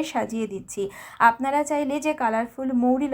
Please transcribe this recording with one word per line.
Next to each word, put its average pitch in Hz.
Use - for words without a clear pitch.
সাজিয়ে 220
দিচ্ছি। -
আপনারা 269
চাইলে 294
যে 302
কালারফুল 233
মৌরি 262